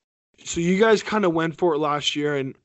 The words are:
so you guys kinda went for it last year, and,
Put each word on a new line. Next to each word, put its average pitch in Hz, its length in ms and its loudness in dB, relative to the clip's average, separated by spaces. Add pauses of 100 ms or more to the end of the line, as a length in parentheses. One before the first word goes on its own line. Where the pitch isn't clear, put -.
(460)
so - 160 -6
you 180 180 2
guys 220 240 4
kinda 208 260 0
went 160 280 -2
for 175 180 2
it 147 40 -2
last 147 360 -2
year, 147 220 -2
and, 135 280 -6